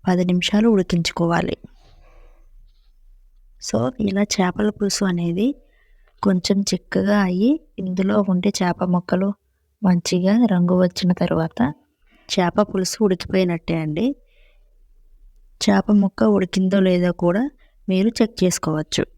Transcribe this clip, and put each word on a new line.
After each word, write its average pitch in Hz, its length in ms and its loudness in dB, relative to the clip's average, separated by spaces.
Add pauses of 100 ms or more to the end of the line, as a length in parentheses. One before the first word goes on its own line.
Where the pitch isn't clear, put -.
పది 180 220 2
నిమిషాలు 180 440 2
ఉడికించుకోవాలి. 170 840 0 (2000)
So, - 160 -6 (220)
ఇలా 202 280 0
చేపల 196 420 -2
పులుసు 202 360 -4
అనేది 175 400 -2 (800)
కొంచెం 196 380 2
చిక్కగా 196 600 -2
అయ్యి, 190 300 2 (260)
ఇందులో 190 380 -2 (120)
ఉండే 185 220 0
చేప 180 340 0
ముక్కలు 185 460 0 (520)
మంచిగా 185 520 0 (120)
రంగు 180 320 2
వచ్చిన 180 360 0
తర్వాత 165 460 -2 (680)
చేప 175 320 0
పులుసు 190 420 -2
ఉడికిపోయినట్టే 180 720 -2
అండి. 160 300 -4 (1600)
చేప 196 300 2
ముక్క 196 360 2
ఉడికిందో 190 520 0
లేదో 180 360 2
కూడా 180 280 0 (440)
మీరు 190 220 0
చెక్ 226 260 0
చేసుకోవచ్చు. 160 680 -2 (140)